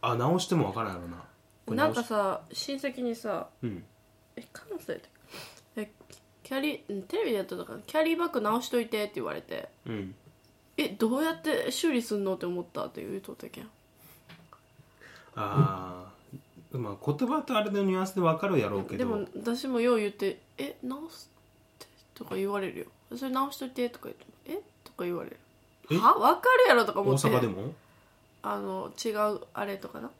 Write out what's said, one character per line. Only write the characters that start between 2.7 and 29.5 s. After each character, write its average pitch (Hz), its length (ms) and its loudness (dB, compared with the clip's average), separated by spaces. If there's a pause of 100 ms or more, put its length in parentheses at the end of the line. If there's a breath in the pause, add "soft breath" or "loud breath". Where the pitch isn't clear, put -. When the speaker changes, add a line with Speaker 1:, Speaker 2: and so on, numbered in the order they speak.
Speaker 2:
戚 254 220 -4
に 240 140 0
さ、 196 340 -4 (140)
Speaker 1:
う 123 40 -2
ん。 92 160 -6 (520)
Speaker 2:
え、 233 160 -12
関 - 140 -18 (140)
西 - 140 -10
や - 40 -6
っ - 40 -14
た - 60 -20
っ - 20 -20 (680 loud breath)
け？ 220 60 -6
え、 208 100 -10 (520)
キ - 120 -8
ャ 269 40 0
リ 285 200 -2
ー、 - 100 -20
う 202 60 -4
ん、 190 80 -6
テ 320 140 -4
レ 440 80 2
ビ 285 60 0
で 214 60 2
や 190 60 0
っ - 20 -4
と 185 100 -8
っ 180 40 -6
た - 60 -6
か 226 100 -12
な。 226 100 -10
「キ - 120 -6
ャ 320 60 6
リ 330 120 4
ー - 20 -6
バ 339 80 0
ッ 330 40 -2
グ 269 120 -2
直 214 200 2
し - 80 -8
と 247 120 2
い 226 80 -2
て」 214 160 0
っ - 20 -6
て 208 80 -10
言 131 80 -4
わ 80 100 -4
れ 76 100 -6
て、 - 260 -8 (160)
Speaker 1:
う 120 60 -6
ん。 101 240 -6 (640)
Speaker 2:
「え、 294 120 0
ど 220 280 0
う 294 60 2
や 320 100 0
っ 320 80 -8
て - 300 0
修 330 220 0
理 240 80 2
す 226 160 -4
ん 202 60 -2
の？」 190 120 0
っ - 40 -10
て 185 80 -4
思 175 140 -4
っ 175 40 -8
た - 200 -6
っ - 60 -8
て - 140 -10
言 95 120 -6
う 190 40 -8
と - 120 -12
っ - 20 -12
た - 140 -14
け - 120 -14
ん。 220 80 -14 (1700 loud breath)
Speaker 1:
あ 92 760 0 (640)
ー、 143 40 -4
ま 104 240 -6
あ、 147 120 0
言 233 140 0
葉 302 140 2
と 262 160 -2
あ 214 60 4
れ 208 80 -2
の 202 120 2
ニ 190 100 4
ュ 185 60 2
ア 190 40 2
ン 190 40 -2
ス 190 60 -8
で 190 80 2
分 160 180 6
か 196 80 0
る 175 120 6
や 104 100 2
ろ 101 100 0
う 95 60 -4
け - 80 -10
ど。 - 40 -6
Speaker 2:
で 254 80 0
も、 208 300 -2
私 233 320 -4
も 254 140 0
よ 240 140 6
う - 40 4
言 208 100 0
っ - 40 -8
て、 - 280 -2 (160)
「え、 277 260 -6
直 285 260 -8
す - 200 -20 (460)
っ - 40 -20
て」 - 80 -18 (280)
と 220 100 -14
か 190 100 -8
言 196 160 0
わ 202 80 -2
れ 185 120 -4
る - 80 -8
よ。 - 60 -8 (320)
「そ 254 80 -6
れ 254 60 -2
直 269 200 0
し - 60 -14
と 269 80 -8
い 247 40 -6
て」 247 220 -2
と - 80 -18
か - 60 -16
言 - 80 -12
っ - 40 -14
て、 - 60 -20 (300)
「え？」 403 80 -6 (220)
と - 100 -20
か - 100 -8
言 175 120 -2
わ - 80 -6
れ - 80 -12
る。 - 80 -18 (520)
Speaker 1:
え？ 151 80 4
Speaker 2:
「は？ 226 160 8
分 302 260 4
か 494 80 6 (140)
る 494 60 8
や 277 60 10
ろ」 226 100 6
と 196 80 -2
か - 80 0
思 135 140 4
っ 139 60 2
て。 147 60 4
Speaker 1:
大 117 40 6
阪 120 100 4
で 120 60 2
も？ 104 260 -4 (680 soft breath)
Speaker 2:
あ 208 160 -4
の、 190 320 -6 (120)
違 233 60 0 (260)
う - 60 -8 (120)